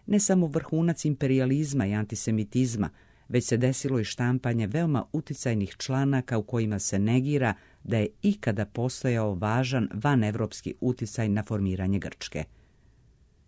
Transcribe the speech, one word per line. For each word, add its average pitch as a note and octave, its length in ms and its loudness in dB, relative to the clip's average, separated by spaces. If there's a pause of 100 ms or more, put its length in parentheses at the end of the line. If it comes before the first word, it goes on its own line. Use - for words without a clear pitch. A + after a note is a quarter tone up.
ne G#3 140 2
samo F#3 260 4
vrhunac D#3+ 580 0
imperijalizma C3+ 800 2
i G2+ 80 0
antisemitizma, A2 960 0 (380)
već A#2+ 160 0
se A#2 120 2
desilo B2+ 440 0
i G#2 40 -2
štampanje A#2+ 640 0
veoma D3 460 0
uticajnih A#2+ 680 -2
članaka C3+ 600 0
u G#2 40 0
kojima A2 360 -2
se G2 200 -2
negira B2+ 560 2 (300)
da A2+ 140 0
je G#2 100 2 (140)
ikada A2+ 440 0
postojao A#2 680 0
važan A#2 600 0
vanevropski A2 840 0
uticaj A#2+ 480 -2
na G#2 140 2
formiranje G2 560 0
Grčke. - 460 -8 (1040)